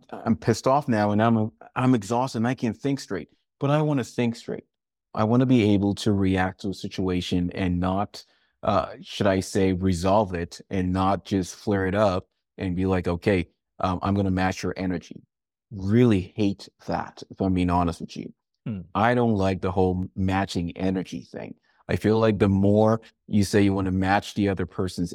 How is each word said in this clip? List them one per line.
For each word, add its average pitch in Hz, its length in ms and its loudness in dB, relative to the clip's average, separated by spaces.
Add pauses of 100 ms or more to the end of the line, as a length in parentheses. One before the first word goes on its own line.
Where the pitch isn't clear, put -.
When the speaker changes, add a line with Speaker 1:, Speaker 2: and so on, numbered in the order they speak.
(100)
Speaker 1:
I'm 110 260 -4
pissed - 300 0
off 135 220 2
now 104 220 2
and 104 120 2
I'm, 110 280 2 (240)
I'm 127 200 2
exhausted 117 440 -2
and 113 100 0
I 131 60 -2
can't 117 220 -4
think 139 240 -4
straight, 90 280 -10 (320)
but 139 100 0
I 151 120 2
wanna 143 220 0
think 117 320 -2
straight. - 280 -12 (500)
I 110 100 0
wanna 123 220 4
be 117 280 6
able 101 220 2
to - 160 0
react 95 500 0
to 101 80 -6
a 92 40 -6
situation 90 800 -2
and 90 260 -2
not, 95 440 -2 (380)
uh, 95 260 0 (140)
should - 240 -2
I 95 140 4
say, 95 320 0
resolve 92 640 0
it 87 260 -8 (100)
and 92 220 -2
not 95 320 0
just 95 320 -4
flare 98 300 -2
it 92 80 -2
up 98 340 0 (280)
and 92 200 -4
be 95 100 -2
like, 92 220 0
"Okay, 87 400 0 (320)
um, 92 220 -2
I'm 98 120 0
gonna 98 160 0
match 92 320 -2
your 90 140 -4
energy." 92 460 -8 (500)
Really 101 640 2
hate 101 320 -2 (180)
that, - 440 -8
if - 100 -10
I'm 95 140 0
being 90 160 0
honest 87 300 0
with - 160 -14
you. - 160 -12 (340)
Speaker 2:
Hmm. 104 140 -8 (140)
Speaker 1:
I 113 200 2
don't 120 200 2
like 95 260 0
the 92 120 -4
whole 92 340 0 (100)
matching 95 600 -2
energy 95 460 -4
thing. - 320 -16 (340)
I 92 80 -2
feel 107 220 2
like 110 200 2
the 101 100 4
more 104 520 4 (260)
you 104 180 2
say 104 180 2
you 98 120 2
wanna 95 160 -2
match 95 440 0
the 101 140 2
other 92 180 -2
person's 92 480 -6